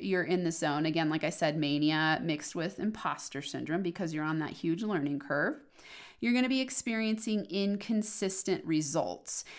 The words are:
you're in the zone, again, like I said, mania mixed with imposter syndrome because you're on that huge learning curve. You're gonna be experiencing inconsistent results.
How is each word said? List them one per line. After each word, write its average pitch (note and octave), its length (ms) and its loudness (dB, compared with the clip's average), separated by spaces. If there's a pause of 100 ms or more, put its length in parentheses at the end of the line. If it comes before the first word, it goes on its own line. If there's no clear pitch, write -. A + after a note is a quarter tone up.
you're F#3 180 2
in F3 220 2
the E3 80 2
zone, D3+ 320 0
again, D#3+ 240 2
like D#3+ 160 0
I D#3+ 60 0
said, D#3 260 2
mania D#3 640 4
mixed D3+ 320 -2
with F3+ 240 -4
imposter E3+ 640 -4
syndrome C#3+ 420 -2
because E3+ 300 -4
you're D3+ 120 -2
on D#3 160 0
that D3+ 100 -2
huge E3 320 -2
learning C#3+ 380 0
curve. D#3+ 420 -2 (580)
You're A#3+ 140 4
gonna B3+ 140 4
be C4 120 2
experiencing A3 880 0
inconsistent G3+ 1160 0
results. D3+ 800 0 (140)